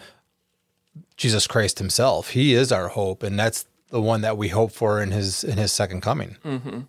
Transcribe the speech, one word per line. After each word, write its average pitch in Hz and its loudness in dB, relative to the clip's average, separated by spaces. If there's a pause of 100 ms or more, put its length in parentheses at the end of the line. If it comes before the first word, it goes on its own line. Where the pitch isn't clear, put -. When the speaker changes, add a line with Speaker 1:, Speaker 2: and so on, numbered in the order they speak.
(1160)
Speaker 1:
Jesus 110 2
Christ 104 2
himself. 98 0
He 131 4
is 123 4
our 92 0
hope, 95 -4
and 101 -4
that's 110 0 (240)
the 120 0
one 110 2
that 110 0
we 104 -2
hope 107 2
for 104 0
in 95 -2
his, 98 -2
in 117 -2
his 104 0
second 95 -2
coming. 113 -2
Speaker 2:
Mm-hmm. 131 -8